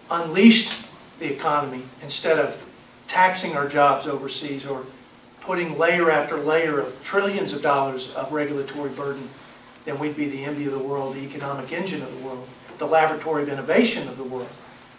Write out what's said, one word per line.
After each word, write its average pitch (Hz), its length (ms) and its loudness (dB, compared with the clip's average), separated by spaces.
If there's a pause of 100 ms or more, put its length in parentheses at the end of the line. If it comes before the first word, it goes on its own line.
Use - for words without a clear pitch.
unleashed 170 760 4 (340)
the 151 120 -4
economy 135 520 -2 (180)
instead 156 380 0
of - 240 -2 (440)
taxing 185 480 2
our 143 120 0
jobs 143 400 6
overseas 139 580 -6
or 135 200 -6 (560)
putting 175 360 -2
layer 170 320 4
after 151 280 2
layer 151 420 2
of - 240 -6
trillions 196 500 0
of 147 80 -6
dollars 139 540 0
of 135 160 -6
regulatory 143 600 -4
burden, 135 380 -6 (560)
then 143 140 -6
we'd 151 160 -2
be 147 120 -2
the 135 180 -6
envy 147 200 -4
of 139 60 0
the 135 80 -2
world, 135 360 -4
the 135 60 -10
economic 139 500 -8
engine 165 300 -4
of 127 180 -10
the 131 60 -10
world, 127 220 -10 (300)
the 151 80 -4
laboratory 156 580 2
of 143 60 -2
innovation 143 580 2
of 123 100 -12
the 135 60 -10
world. 127 260 -8 (500)